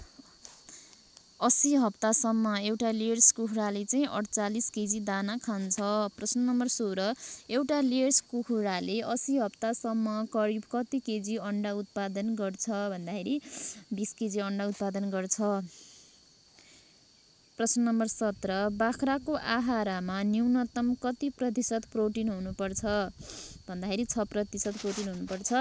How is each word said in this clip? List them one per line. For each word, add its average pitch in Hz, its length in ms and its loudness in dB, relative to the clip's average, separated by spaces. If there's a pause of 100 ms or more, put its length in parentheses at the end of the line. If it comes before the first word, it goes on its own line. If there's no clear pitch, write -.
(1400)
अस्सी 285 320 6
हप्तासम्म 220 840 4
एउटा 220 340 0
लेयर्स 226 420 6
कुखुराले 208 520 -2
चाहिँ 269 220 2
अडचालिस 214 640 -2
केजी 214 300 -2
दाना 202 360 -2
खान्छ। 196 440 -2
प्रश्न 208 600 0
नम्बर 247 280 2
सोह्र, 196 460 0 (360)
एउटा 285 300 2
लेयर्स 262 400 4
कुखुराले 208 800 0
अस्सी 262 360 0
हप्तासम्म 220 880 0
करिब 214 380 0 (100)
कति 247 260 -2
केजी 214 380 -2
अन्डा 208 360 -2
उत्पादन 202 640 -2
गर्छ 196 360 -2
भन्दाखेरि 202 680 -2 (520)
बिस 208 200 -2
केजी 208 260 -4
अन्डा 202 280 -2
उत्पादन 196 440 -2
गर्छ। 190 260 -2 (2250)
प्रश्न 226 240 2
नम्बर 226 260 4
सत्र, 208 640 0
बाख्राको 254 640 0
आहारामा 208 880 0
न्यूनतम 240 720 2
कति 254 360 -2
प्रतिशत 233 540 0
प्रोटिन 220 440 0
हुनुपर्छ 190 560 -4 (840)
भन्दाखेरि 190 360 -2
छ - 140 -2
प्रतिशत 208 580 -2
प्रोटिन 202 320 -4
हुनुपर्छ। 190 520 -4